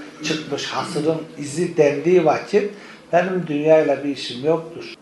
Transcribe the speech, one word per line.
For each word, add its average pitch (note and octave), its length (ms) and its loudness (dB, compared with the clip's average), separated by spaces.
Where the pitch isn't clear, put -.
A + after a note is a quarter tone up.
çıkmış D#3+ 420 -4
hasırın D#3+ 520 -2
izi." D3+ 380 -4
dendiği D#3 480 4
vakit G3+ 500 0
"Benim F3+ 340 0
dünyayla D3 580 4
bir D3 40 -2
işim B2 360 -8
yoktur." - 580 -4